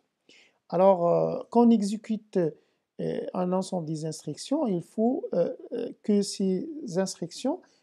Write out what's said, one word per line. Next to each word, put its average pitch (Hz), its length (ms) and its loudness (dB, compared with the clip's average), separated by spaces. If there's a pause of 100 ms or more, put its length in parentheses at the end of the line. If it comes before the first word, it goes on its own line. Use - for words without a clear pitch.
(680)
Alors, 175 400 4
euh, 160 400 2
quand 233 180 6
on - 20 8
exécute, 214 680 0
euh, - 800 -4 (140)
un 180 180 -2
ensemble 185 360 -4
des 160 180 -6
instructions, 190 600 -4
il 175 160 -2
faut, 240 500 -2
euh, 180 200 2 (200)
euh, - 180 -6 (100)
que 208 200 2
ces 196 480 -2 (260)
instructions, 190 640 -4 (240)